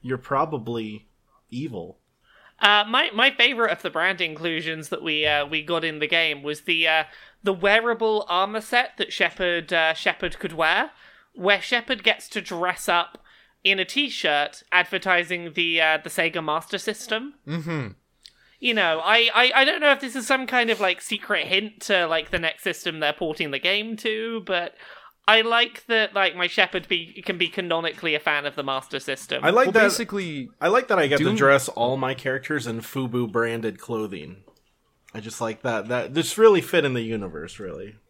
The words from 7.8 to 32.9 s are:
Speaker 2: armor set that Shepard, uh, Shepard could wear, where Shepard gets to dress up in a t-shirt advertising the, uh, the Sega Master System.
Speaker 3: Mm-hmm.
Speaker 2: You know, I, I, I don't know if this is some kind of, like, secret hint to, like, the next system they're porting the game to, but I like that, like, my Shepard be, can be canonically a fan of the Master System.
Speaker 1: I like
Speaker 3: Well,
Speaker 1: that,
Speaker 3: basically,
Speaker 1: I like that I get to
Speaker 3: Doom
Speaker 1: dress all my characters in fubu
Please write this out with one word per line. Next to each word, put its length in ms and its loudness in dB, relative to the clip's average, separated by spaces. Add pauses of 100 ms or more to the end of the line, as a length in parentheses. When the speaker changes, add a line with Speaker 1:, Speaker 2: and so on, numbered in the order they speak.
Speaker 2:
armor 320 0
set 360 0
that 140 -4
Shepard, 640 0
uh, 220 2
Shepard 420 -2
could 160 -8
wear, 380 2 (420)
where 280 2
Shepard 420 -2
gets 260 0
to 120 -6
dress 460 -4
up 300 0 (440)
in 160 2
a 60 0
t-shirt 880 -2
advertising 840 0
the, 280 2
uh, 200 4
the 80 -12
Sega 340 -2
Master 340 -4
System. 560 -6 (120)
Speaker 3:
Mm-hmm. 420 -6 (720)
Speaker 2:
You 120 0
know, 300 2
I, 300 4
I, 220 4
I 100 6
don't 160 0
know 100 6
if 80 2
this 160 -8
is 100 -4
some 220 0
kind 220 0
of, 100 0
like, 220 0
secret 460 -4
hint 340 -4
to, 260 0
like, 220 -2
the 100 -2
next 240 -4
system 380 -6
they're 100 2
porting 400 -4
the 80 -4
game 380 -2
to, 480 -4
but 300 -2 (520)
I 140 6
like 460 0
that, 260 0
like, 240 0
my 100 0
Shepard 400 0
be, 380 -4
can 120 -4
be 120 0
canonically 680 -2
a 40 0
fan 260 0
of 100 -6
the 80 -4
Master 360 -4
System. 440 -6
Speaker 1:
I 60 6
like 180 6
Speaker 3:
Well, 60 0
Speaker 1:
that, 100 6
Speaker 3:
basically, 680 -2 (120)
Speaker 1:
I 80 4
like 180 2
that 120 2
I 80 4
get 100 4
to 80 2
Speaker 3:
Doom 100 2
Speaker 1:
dress 320 6
all 300 0
my 160 -2
characters 520 -4
in 140 -6
fubu 500 -2